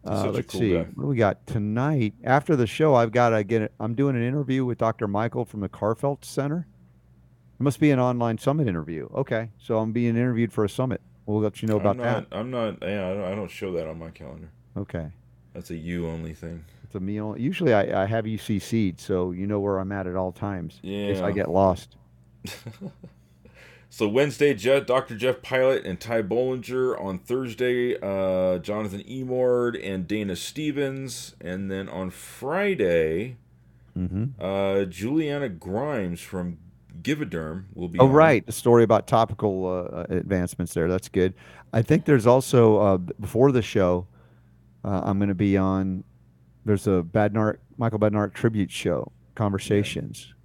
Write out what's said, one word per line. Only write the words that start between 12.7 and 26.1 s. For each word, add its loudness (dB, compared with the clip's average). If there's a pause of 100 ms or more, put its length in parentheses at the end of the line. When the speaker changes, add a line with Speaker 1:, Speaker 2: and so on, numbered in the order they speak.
Speaker 1:
yeah, -4
I -4
don't, -4
I -4
don't -8
show -8
that -4
on -10
my -12
calendar. -16 (280)
Speaker 2:
Okay. -6 (420)
Speaker 1:
That's -16
a -8
you -6
only -8
thing. -14 (180)
Speaker 2:
It's -16
a -6
me -6
only. -8
Usually 2
I, 4
I 2
have -2
you -4
C -2
C'd, 0
so -2
you -6
know 0
where 0
I'm -4
at -4
at -6
all -2
times -8
in -10 (240)
case -4
I 0
Speaker 1:
Yeah. -2
Speaker 2:
get -2
lost. 2 (480)
Speaker 1:
<laughs> -12 (1400)
So -2
Wednesday, 2
Je-, 2
Doctor 0
Jeff 0
Pilot 2
and -6
Ty -2